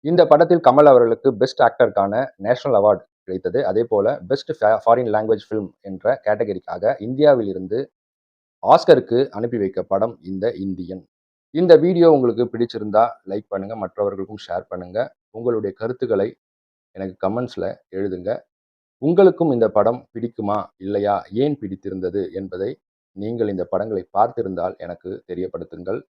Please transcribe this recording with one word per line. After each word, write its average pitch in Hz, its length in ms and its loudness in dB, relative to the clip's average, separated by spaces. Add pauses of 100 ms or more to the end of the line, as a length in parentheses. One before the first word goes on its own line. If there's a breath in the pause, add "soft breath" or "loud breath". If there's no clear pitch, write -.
இந்த 165 260 4
படத்தில் 151 340 6
கமல் 143 260 6
அவர்களுக்கு 120 500 6
பெஸ்ட் - 260 -2
ஆக்டருக்கான 113 760 0
நேஷனல் 113 460 0
அவார்டு 104 220 4 (180)
கிடைத்தது. 92 440 -4
அதே 110 180 0
போல 110 440 0
பெஸ்ட் - 360 -6
ஃபா-, 107 220 4
ஃபாரின் 117 220 2
லாங்குவேஜ் 107 320 0 (100)
ஃபிலிம் 104 200 -6 (100)
என்ற 98 440 -4
கேட்டகரிக்காக 104 760 -4
இந்தியாவில் 131 440 2
இருந்து 95 460 -6 (680)
ஆஸ்கருக்கு 131 560 4 (120)
அனுப்பி 117 280 -6
வைக்க 95 240 -4
படம் 95 400 -2
இந்த 95 240 -6 (100)
இந்தியன். 92 460 -8 (520)
இந்த 170 220 4
வீடியோ 170 340 4
உங்களுக்கு 123 360 2
பிடிச்சிருந்தா 113 580 0 (220)
லைக் 101 220 -8
பண்ணுங்க, 98 280 -8
மற்றவர்களுக்கும் 101 680 -6
ஷேர் 87 240 -10
பண்ணுங்க. 90 300 -10 (340)
உங்களுடைய 110 400 -4
கருத்துக்களை 113 560 -2 (680)
எனக்கு 95 240 -10
கமெண்ட்ஸ்ல 110 440 -4 (280)
எழுதுங்க. 92 380 -6 (720)
உங்களுக்கும் 170 500 4
இந்த 113 180 2
படம் 110 300 2 (100)
பிடிக்குமா, 110 480 -6 (200)
இல்லையா, 101 380 -2 (160)
ஏன் 139 260 -2
பிடித்திருந்தது 95 640 -6 (100)
என்பதை 95 380 -8 (460)
நீங்கள் 107 360 -4
இந்த 90 120 -4
படங்களை 101 380 -6 (100)
பார்த்திருந்தால் 95 680 -2
எனக்கு 87 320 -14 (160)
தெரியப்படுத்துங்கள். 90 760 -10 (140)